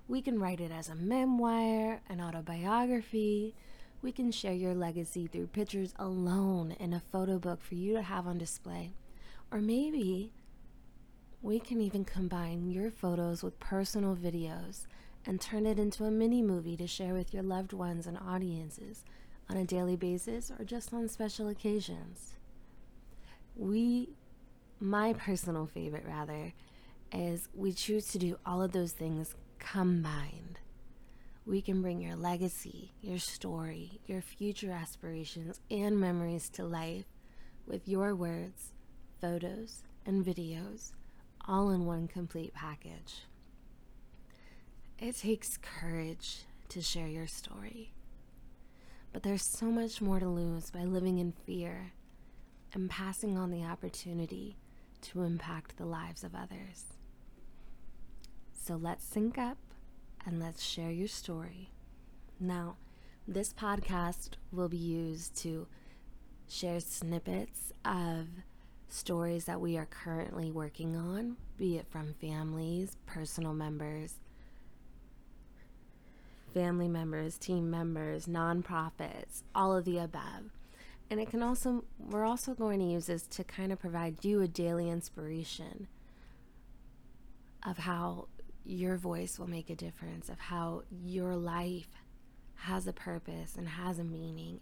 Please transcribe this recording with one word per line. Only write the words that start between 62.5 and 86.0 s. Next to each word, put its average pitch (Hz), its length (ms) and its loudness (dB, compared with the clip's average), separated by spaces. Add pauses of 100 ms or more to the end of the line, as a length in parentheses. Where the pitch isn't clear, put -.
this 196 280 0
podcast 190 800 2 (200)
will 180 160 2
be 170 80 0
used 165 640 0
to 165 300 -2 (800)
share 175 320 0
snippets - 880 -2 (140)
of 170 420 2 (640)
stories 170 560 0
that 170 160 -2
we 170 160 2
are 156 80 0
currently 165 680 -2
working 160 460 -2
on, 202 400 -2 (180)
be 175 220 2
it - 120 -4
from 151 260 -4
families, 160 880 -2
personal 160 480 -2
members, 151 640 -2 (2500)
family 175 360 4
members, 160 480 0
team 170 320 2
members, 160 560 0
nonprofits, 165 1200 0 (120)
all 190 220 8
of 175 80 2
the 175 120 4
above. 170 540 -4 (580)
And 214 120 2
it 220 80 -2
can 233 120 2
also, 240 440 4 (120)
we're 214 280 2
also 247 280 2
going 214 260 4
to 185 60 6
use 170 200 4
this 170 220 0
to - 180 -4
kind 190 260 -2
of 185 80 0
provide 170 460 0
you 202 160 8
a 185 80 8
daily 170 400 4
inspiration 160 1000 -4 (1800)